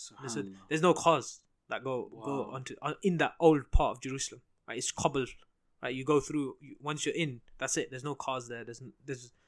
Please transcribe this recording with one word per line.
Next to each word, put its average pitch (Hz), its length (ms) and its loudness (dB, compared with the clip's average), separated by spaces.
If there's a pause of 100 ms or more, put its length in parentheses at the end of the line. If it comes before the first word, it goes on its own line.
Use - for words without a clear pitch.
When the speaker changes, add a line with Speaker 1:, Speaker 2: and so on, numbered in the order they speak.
(200)
Speaker 1:
There's 127 160 -8
a, - 60 -2
Speaker 2:
Subhanallah. 98 120 -12 (140)
Speaker 1:
there's 156 140 0
no 175 120 8
cars 156 460 2 (300)
that 117 120 -6
go, 127 280 -6 (140)
go 139 180 -4
Speaker 2:
Wow. 107 140 -10
Speaker 1:
onto, 131 260 -12
on, 147 200 -4
in 175 160 4
that 143 220 2
old 156 300 8
part 123 260 6
of - 60 -18
Jerusalem, 131 400 -8 (260)
right? 113 80 -8
It's - 160 -4
cobbled, 135 380 0 (520)
right? 127 120 -4
You 131 100 -8
go 147 160 4
through, 143 400 -4
you, 139 200 -20
once 151 260 -6
you're 143 80 0
in, 139 260 -2 (180)
that's - 200 -4
it. 127 120 -4
There's 127 140 -10
no 147 100 -6
cars 127 340 -6
there. 117 160 -10
There's 117 180 -14
n-, 127 100 -16 (140)
there's, 123 260 -12 (160)